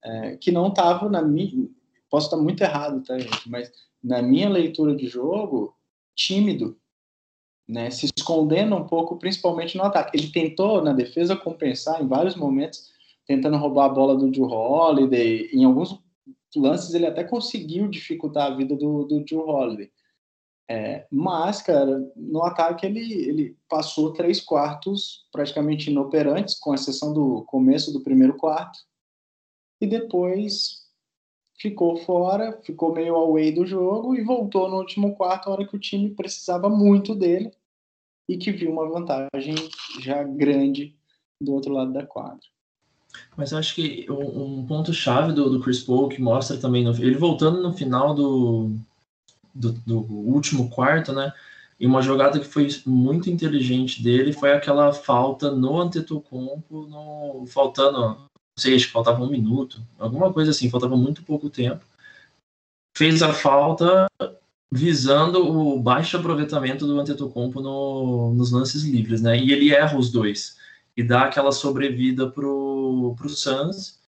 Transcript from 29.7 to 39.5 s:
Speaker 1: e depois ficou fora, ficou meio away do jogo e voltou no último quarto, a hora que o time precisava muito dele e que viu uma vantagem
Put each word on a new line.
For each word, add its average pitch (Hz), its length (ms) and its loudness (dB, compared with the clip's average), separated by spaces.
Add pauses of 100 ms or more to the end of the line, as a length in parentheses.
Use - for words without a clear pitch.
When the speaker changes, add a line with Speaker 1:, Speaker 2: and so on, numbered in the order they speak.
Speaker 1:
e 214 60 -2
depois 202 1000 -4 (720)
ficou 175 380 0
fora, 185 680 -2
ficou 160 300 -4
meio 165 220 -2
away 156 380 2
do 170 120 0
jogo 190 500 -2
e 226 100 -2
voltou 208 440 -2
no 190 80 -4
último 202 380 -2
quarto, 185 340 -2
a 196 40 -2
hora 196 140 -4
que 202 100 -12
o 202 40 -8
time 202 300 -4
precisava 185 580 -4
muito 202 460 6
dele 190 380 0 (760)
e 185 80 -2
que 180 140 -4
viu 170 220 -2
uma 160 160 -4
vantagem 147 640 -6 (460)